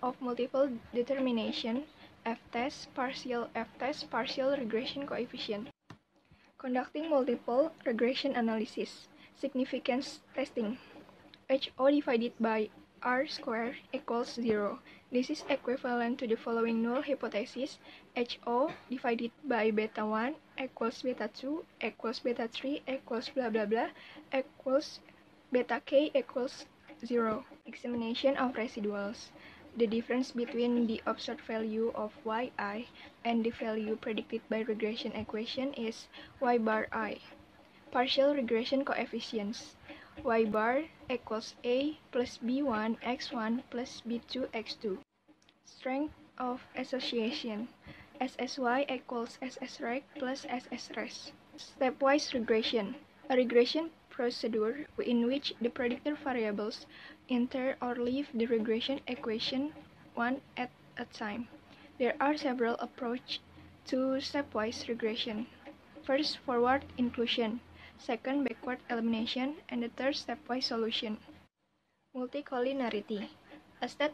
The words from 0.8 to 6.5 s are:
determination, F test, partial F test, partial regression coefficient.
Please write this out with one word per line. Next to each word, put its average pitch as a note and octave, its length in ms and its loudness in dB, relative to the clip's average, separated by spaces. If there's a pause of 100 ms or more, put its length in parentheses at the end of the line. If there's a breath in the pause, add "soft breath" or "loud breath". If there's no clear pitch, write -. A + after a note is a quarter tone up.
determination, A#3+ 920 0 (420 loud breath)
F A#3 120 -2 (120)
test, B3 440 -4
partial B3 600 -2
F A3+ 140 -4 (100)
test, C#4 320 -4
partial C4 460 0
regression B3+ 500 -2
coefficient. A3+ 600 -4 (920 soft breath)